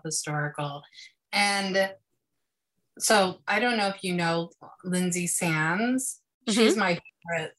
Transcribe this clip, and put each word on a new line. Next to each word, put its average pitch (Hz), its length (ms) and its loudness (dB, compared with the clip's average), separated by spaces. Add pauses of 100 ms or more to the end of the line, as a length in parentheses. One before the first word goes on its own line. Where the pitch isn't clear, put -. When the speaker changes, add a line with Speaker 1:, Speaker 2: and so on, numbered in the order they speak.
Speaker 1:
historical. 147 800 -6 (500)
And 196 600 0 (1040)
so 190 480 2
I 202 140 0
don't 240 160 2
know 202 120 0
if 196 140 -8
you 180 120 -2
know 170 360 -2 (340)
Lindsay 180 420 0
Sands. 180 960 0 (280)
She's 220 240 6
Speaker 2:
Mm-hmm. 214 80 2
Speaker 1:
my 180 200 2 (300)
favorite 165 280 -4